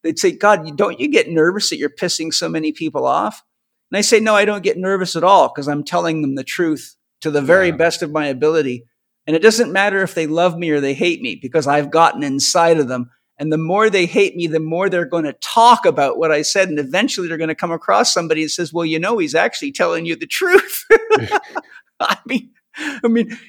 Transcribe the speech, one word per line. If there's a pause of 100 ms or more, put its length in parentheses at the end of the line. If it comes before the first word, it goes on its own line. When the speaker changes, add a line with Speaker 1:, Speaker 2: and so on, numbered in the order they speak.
Speaker 1:
They'd
say,
"God,
you,
don't
you
get
nervous
that
you're
pissing
so
many
people
off?" (500)
And
I
say,
"No,
I
don't
get
nervous
at
all,
'cause
I'm
telling
them
the
truth (260)
to
the
very
Speaker 2:
Yeah.
Speaker 1:
best
of
my
ability. (400)
And
it
doesn't
matter
if
they
love
me
or
they
hate
me,
because
I've
gotten
inside
of
them. (280)
And
the
more
they
hate
me,
the
more
they're
gonna
talk
about
what
I
said.
And
eventually
they're
gonna
come
across
somebody
that
says,
'Well,
you
know,
he's
actually
telling
you
the
truth.'"
<laughs>
I
mean, (520)
I
mean, (120)